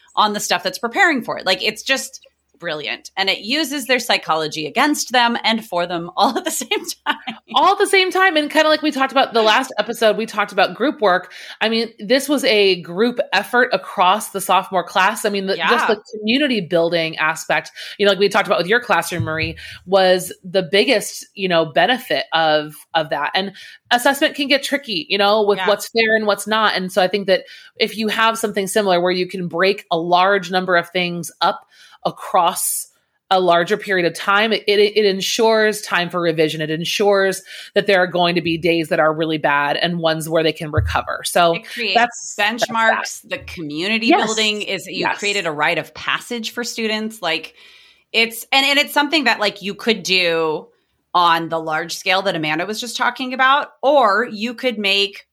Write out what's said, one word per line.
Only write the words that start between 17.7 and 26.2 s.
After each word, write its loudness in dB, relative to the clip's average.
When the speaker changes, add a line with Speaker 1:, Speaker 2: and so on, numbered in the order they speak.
Speaker 2:
you 0
know, 4
like -4
we 4
talked 0
about 2
with -2
your 2
classroom, -2
Marie, -6
was 4
the -2
biggest, 0
you -4
know, 4
benefit 0
of, 0
of -2
that. -4
And -4
assessment 2
can -4
get 2
tricky, -4
you 0
know, 4
with 2
Speaker 1:
Yeah. -2
Speaker 2:
what's 0
fair 2
and 0